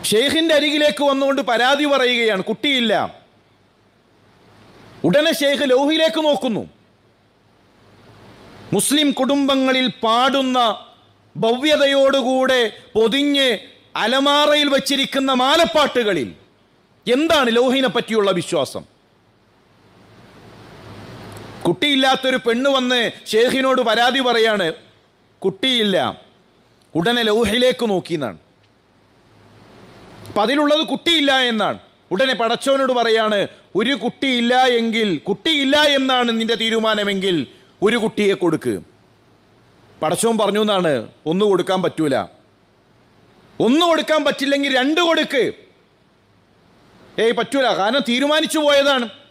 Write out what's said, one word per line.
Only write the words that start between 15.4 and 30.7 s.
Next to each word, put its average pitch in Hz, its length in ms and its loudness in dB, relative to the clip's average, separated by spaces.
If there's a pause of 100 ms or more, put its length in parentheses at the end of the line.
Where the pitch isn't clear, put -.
മാലപ്പാട്ടുകളിൽ 254 880 0 (840)
എന്താണ് 294 420 2
ലൗഹിനെ 254 380 2
പറ്റിയുള്ള 214 340 0 (100)
വിശ്വാസം? 139 440 -4 (2750)
കുട്ടിയില്ലാത്തൊരു 262 800 0
പെണ്ണ് 240 320 0
വന്ന് 247 240 0 (300)
ഷെയ്ഖിനോട് 254 580 2
പരാതി 240 400 2
പറയാണ്, 220 380 0 (760)
കുട്ടിയില്ല. 202 560 -2 (1000)
ഉടനെ 233 300 0
ലൗഹിലേക്ക് 233 640 0
നോക്കിയെന്നാണ്. 147 460 -6 (1900)
അപ്പം 208 160 -2
അതിലുള്ളത് 294 460 2